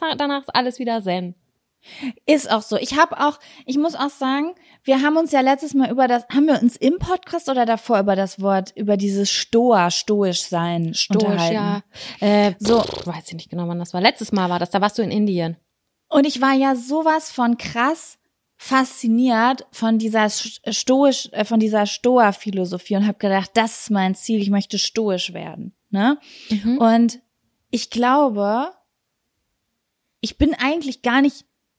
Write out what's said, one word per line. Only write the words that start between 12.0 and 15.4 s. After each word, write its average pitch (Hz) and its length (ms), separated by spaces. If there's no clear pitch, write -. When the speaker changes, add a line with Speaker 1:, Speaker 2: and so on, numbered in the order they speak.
Speaker 1:
Äh, 208 400
Speaker 2:
So. 226 220
Speaker 1:
pff, - 260
weiß 160 220
ich - 60
nicht 165 160
genau, 175 180
wann 175 100
das 175 160
war. 180 60
Letztes 226 320
Mal 185 180
war 175 80
das, 175 120
da 196 100
warst 208 180
du 233 40
in 190 100
Indien. 180 440